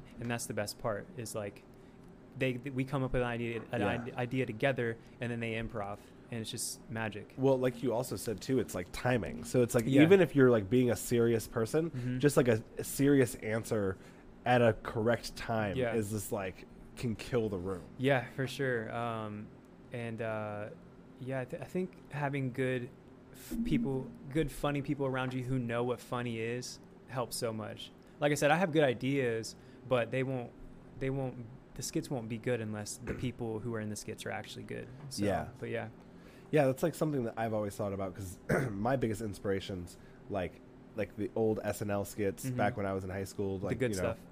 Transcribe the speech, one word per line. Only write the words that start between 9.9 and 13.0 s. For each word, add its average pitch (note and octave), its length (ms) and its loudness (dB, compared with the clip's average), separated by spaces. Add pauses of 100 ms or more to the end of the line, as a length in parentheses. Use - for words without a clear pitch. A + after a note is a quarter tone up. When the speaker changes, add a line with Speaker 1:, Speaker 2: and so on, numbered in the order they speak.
Speaker 2:
even F#3+ 180 10
if E3 140 4
you're, C3 160 10
like, G#2 180 4
being B2 220 6
a G#2 40 4
serious A#2 520 4
person, D3+ 440 0
Speaker 1:
Mm-hmm. B2 280 -4
Speaker 2:
just, C#3 180 8
like, C#3 100 8
a, A2 160 4 (140)
a - 80 -4
serious C3+ 500 6